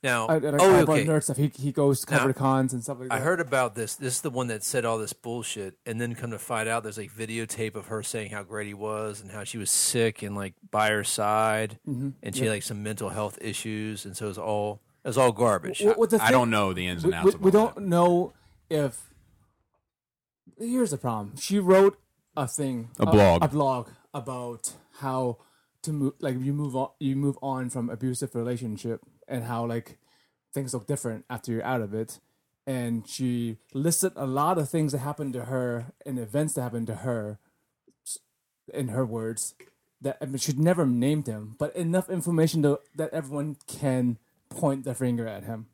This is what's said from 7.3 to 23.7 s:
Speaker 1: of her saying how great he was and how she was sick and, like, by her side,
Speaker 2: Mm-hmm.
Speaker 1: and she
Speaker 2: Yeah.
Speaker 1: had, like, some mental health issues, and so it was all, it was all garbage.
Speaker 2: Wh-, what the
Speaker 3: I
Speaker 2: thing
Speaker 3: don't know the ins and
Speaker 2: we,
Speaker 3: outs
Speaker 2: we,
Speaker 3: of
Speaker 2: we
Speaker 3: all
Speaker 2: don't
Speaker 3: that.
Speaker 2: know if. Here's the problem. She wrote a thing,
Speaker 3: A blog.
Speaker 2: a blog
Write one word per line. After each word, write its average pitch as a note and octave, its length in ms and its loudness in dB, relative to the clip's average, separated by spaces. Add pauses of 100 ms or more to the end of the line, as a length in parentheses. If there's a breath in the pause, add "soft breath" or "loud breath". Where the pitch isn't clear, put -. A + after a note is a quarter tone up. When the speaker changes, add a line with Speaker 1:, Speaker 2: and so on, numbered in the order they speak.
Speaker 1:
of G#2 120 -10
her G#2+ 160 -6
saying G#2+ 280 -6
how G#2+ 140 -8
great G#2 240 -8
he G2+ 60 -10
was G#2+ 480 -6
and G2 100 -16
how G#2+ 120 -10
she A#2 140 -10
was G2 120 -4
sick - 520 2
and, G2+ 140 -6
like, G2 160 -8 (180)
by G#2+ 200 2
her G#2 140 0
side, G#2+ 760 0 (100)
Speaker 2:
Mm-hmm. C#3 220 -4 (120)
Speaker 1:
and G2 140 -8
she C3 60 -2
Speaker 2:
Yeah. A#2 80 2
Speaker 1:
had, A2 60 0
like, G2 60 -6
some G#2 220 -8
mental G#2+ 240 -6
health G#2 320 -6
issues, G#2+ 640 -8
and F#2+ 120 -12
so A2 100 -6
it - 20 -4
was G2 100 -8
all, G#2 440 -4 (220)
it - 40 -6
was A#2 100 -2
all B2+ 140 6
garbage. G#2 500 2
Speaker 2:
Wh-, G#3 160 6
what A3+ 120 4
the A3+ 120 6
Speaker 3:
I A2 40 4
Speaker 2:
thing A#2 60 6
Speaker 3:
don't B2 180 6
know G#2 240 2
the F2+ 120 -2
ins F2 160 -2
and F3+ 100 2
Speaker 2:
we, - 40 0
Speaker 3:
outs E2 80 -2
Speaker 2:
we, G3 100 8
Speaker 3:
of - 60 -10
Speaker 2:
we F#3+ 80 4
Speaker 3:
all F#3+ 40 6 (140)
Speaker 2:
don't - 100 -4
Speaker 3:
that. G#3 80 -8
Speaker 2:
know F3 500 4 (360)
if. D3 400 -2 (1500)
Here's A#3 320 0
the C#3+ 80 -2
problem. A2 380 -4
She F#3+ 220 0
wrote F#3+ 400 8 (380)
a C#3 100 0
thing, B2 520 -4
Speaker 3:
A A2+ 80 4
blog. F#2+ 360 8
Speaker 2:
a D#3 60 4
blog C3+ 400 0 (240)